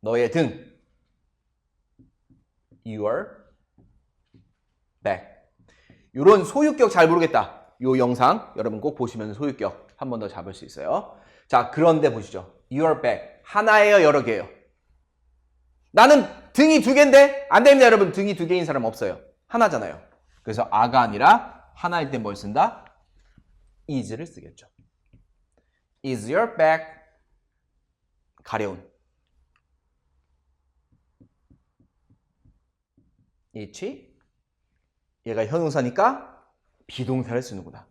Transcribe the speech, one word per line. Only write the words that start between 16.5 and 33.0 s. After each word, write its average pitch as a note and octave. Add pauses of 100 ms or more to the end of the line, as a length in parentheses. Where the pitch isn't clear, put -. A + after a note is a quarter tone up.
등이 D#4
두 B3+
개인데? C#4
안 G#3+
됩니다, C4+
여러분. G#3
등이 G3
두 E3+
개인 F3
사람 C#3
없어요. G#2+ (280)
하나잖아요. D3+ (420)
그래서 A2+
아가 A#2+
아니라 B2
하나일 E3+
때 C3
뭘 G#2
쓴다? A2 (1040)
is를 C3+
쓰겠죠. - (1400)
Is B2
your A3+
bag D#3+ (1600)
가려운? G2 (4000)